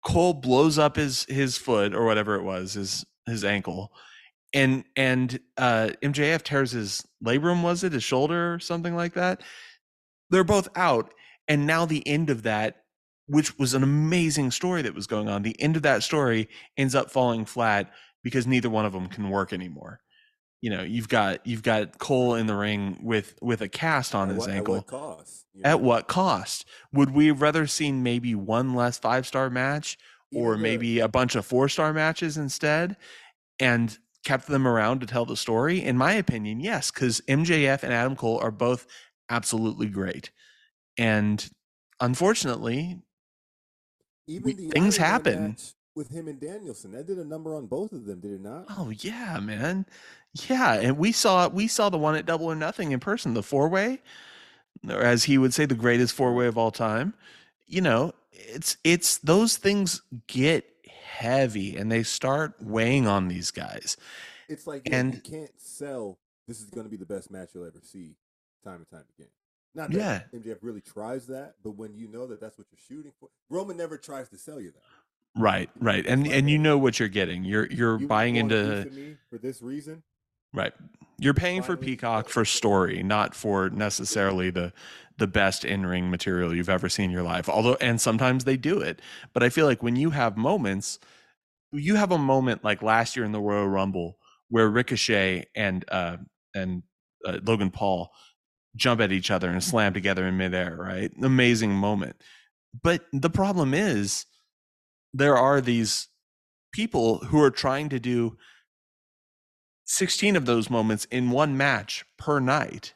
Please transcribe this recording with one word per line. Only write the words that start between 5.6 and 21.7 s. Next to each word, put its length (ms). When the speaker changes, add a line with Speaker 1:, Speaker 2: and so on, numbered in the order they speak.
Speaker 1:
M 100
J 200
F 120
tears 280
his 340
labrum, 380
was 220
it? 100
His 100
shoulder 480
or 60
something 360
like 200
that? 260
They're 160
both 320
out. 380
And 180
now 200
the 200
end 220
of 140
that, 420
which 300
was 140
an 100
amazing 680
story 320
that 120
was 120
going 240
on, 100
the 180
end 180
of 80
that 180
story 480
ends 180
up 160
falling 360
flat 440
because 240
neither 220
one 160
of 80
them 160
can 220
work 240
anymore. 460
You 100
know, 120
you've 260
got, 360
you've 200
got 340